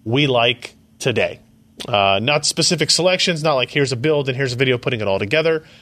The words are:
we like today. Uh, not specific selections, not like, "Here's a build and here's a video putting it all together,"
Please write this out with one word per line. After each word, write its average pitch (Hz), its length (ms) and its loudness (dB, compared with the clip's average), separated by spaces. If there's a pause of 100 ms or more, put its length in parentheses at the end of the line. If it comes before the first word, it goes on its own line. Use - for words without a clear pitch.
we 135 220 2
like 123 480 0 (240)
today. 101 420 -2 (460)
Uh, 98 360 2
not 147 240 0
specific 165 440 0
selections, 175 520 0
not 156 120 2
like, 123 160 0
"Here's 139 220 0
a 127 40 -2
build 147 320 0
and 123 80 -4
here's 131 160 -2
a 120 40 -6
video 127 220 2
putting 123 220 -4
it 101 80 -2
all 98 100 0
together," 156 460 0 (180)